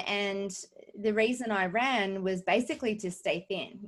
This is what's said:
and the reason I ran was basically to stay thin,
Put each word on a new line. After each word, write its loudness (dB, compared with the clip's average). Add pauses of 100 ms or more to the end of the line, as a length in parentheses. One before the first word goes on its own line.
and -2 (400)
the 0
reason 2
I 2
ran 2
was 0
basically 2
to -4
stay -2
thin, -6